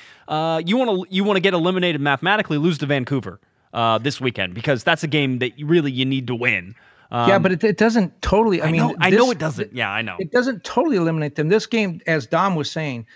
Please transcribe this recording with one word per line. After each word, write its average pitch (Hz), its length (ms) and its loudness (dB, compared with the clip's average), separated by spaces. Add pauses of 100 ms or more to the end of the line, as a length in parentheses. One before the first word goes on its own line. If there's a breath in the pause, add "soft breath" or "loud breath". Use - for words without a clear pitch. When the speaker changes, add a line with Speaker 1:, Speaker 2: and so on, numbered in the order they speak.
(280 loud breath)
Speaker 1:
uh, 160 380 -2
you 190 100 0
wanna, 220 340 0
you 190 140 0
wanna 196 160 2
get 185 140 2
eliminated 175 480 0
mathematically, 156 560 0
lose 156 220 2
to 151 60 -6
Vancouver, 131 540 -2 (340)
uh, 113 260 2
this 131 200 -4
weekend, 101 340 -4
because 117 300 -2
that's 165 200 2
a 165 40 -2
game 135 320 0
that 123 180 -4
you 147 80 -10
really, 151 260 2
you 127 120 -2
need 131 240 -2
to 123 80 -4
win. 113 400 -2 (360 soft breath)
Um, 120 180 2
Speaker 2:
Yeah, 196 100 6
but 180 140 2
it, 175 100 -4
it 208 140 2
doesn't 220 440 2
totally, 202 400 2
I 156 60 0
Speaker 1:
I 160 40 0
Speaker 2:
mean, 165 100 2
Speaker 1:
know, 240 180 0
I 185 120 2
know 233 160 6
Speaker 2:
this 247 60 0
Speaker 1:
it 160 60 -8
doesn't. 156 340 -6
Yeah, 113 180 -4
I 107 100 -4
know. 95 180 -8
Speaker 2:
It 180 140 -8
doesn't 247 320 -2
totally 269 320 0
eliminate 160 380 -2
them. 151 120 -2
This 208 200 2
game, 202 380 -2
as 156 220 -2
Dom 180 280 0
was 147 140 -4
saying 135 360 -6 (100)